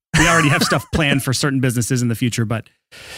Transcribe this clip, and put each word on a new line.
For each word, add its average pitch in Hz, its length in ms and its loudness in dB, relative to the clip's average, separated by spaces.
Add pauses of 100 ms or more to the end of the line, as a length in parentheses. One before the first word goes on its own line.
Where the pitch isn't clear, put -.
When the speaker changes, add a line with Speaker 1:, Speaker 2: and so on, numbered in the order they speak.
(160)
Speaker 1:
We 160 120 4
already 160 220 4
have 170 120 0
stuff 160 260 0
Speaker 2:
<laughs> - 60 -4
Speaker 1:
planned 143 300 2
for 131 80 -2
certain 135 280 -2
businesses 123 400 0
in 123 80 0
the 117 60 -2
future, 117 300 -2
but 110 260 -6 (480)